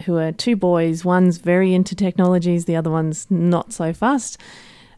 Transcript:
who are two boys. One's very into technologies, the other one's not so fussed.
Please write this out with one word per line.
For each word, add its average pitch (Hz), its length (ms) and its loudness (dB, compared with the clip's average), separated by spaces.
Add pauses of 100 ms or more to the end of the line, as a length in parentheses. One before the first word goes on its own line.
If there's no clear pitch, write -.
who 170 120 0
are 160 140 -2
two 240 240 -2
boys. 170 500 0
One's 180 320 4
very 180 380 2
into 185 200 0
technologies, 180 680 0
the 170 100 -2
other 165 140 -2
one's 160 400 -4
not 175 440 0
so 165 200 -6
fussed. 247 460 -2 (580)